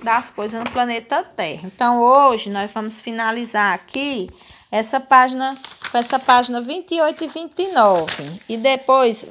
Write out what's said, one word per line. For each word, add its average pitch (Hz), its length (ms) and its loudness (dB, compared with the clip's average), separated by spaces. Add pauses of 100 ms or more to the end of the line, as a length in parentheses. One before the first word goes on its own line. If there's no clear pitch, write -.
das 233 280 0
coisas 220 320 -8
no 240 80 -8
planeta 247 520 -2
Terra. 170 500 -8
Então, 240 300 2
hoje, 247 480 4
nós 202 220 -6
vamos 220 280 -6
finalizar 226 720 -2
aqui 269 540 -6 (420)
essa 220 280 -2
página, 262 580 2 (340)
com 247 80 0
essa 247 200 0
página 247 420 2
vinte 330 340 -8
e 330 60 -2
oito 311 220 0
e 311 60 -6
vinte 330 320 -10
e 381 120 -4
nove. 180 760 2
E 226 80 -6
depois 262 720 2